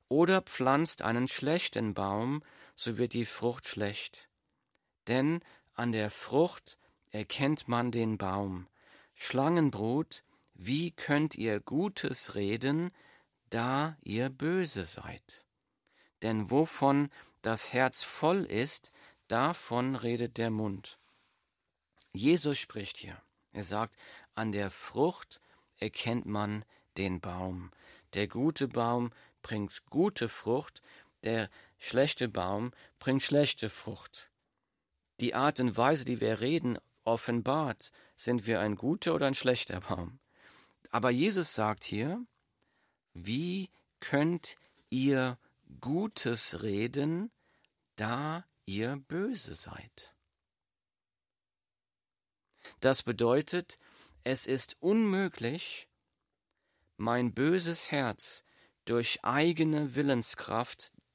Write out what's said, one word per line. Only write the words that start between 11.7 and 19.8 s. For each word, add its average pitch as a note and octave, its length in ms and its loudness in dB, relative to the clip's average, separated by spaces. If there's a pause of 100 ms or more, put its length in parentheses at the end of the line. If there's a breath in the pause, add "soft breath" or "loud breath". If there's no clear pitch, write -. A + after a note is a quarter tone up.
reden, B2 560 0 (580 soft breath)
da C3+ 520 0
ihr A#2+ 280 -2
böse D3 560 -2
seid? - 600 -12 (760 soft breath)
Denn A2 300 0
wovon C#3+ 580 4 (320 loud breath)
das - 320 0
Herz B2+ 300 4
voll F3+ 420 2
ist, - 460 -4 (360 loud breath)
davon C3 680 0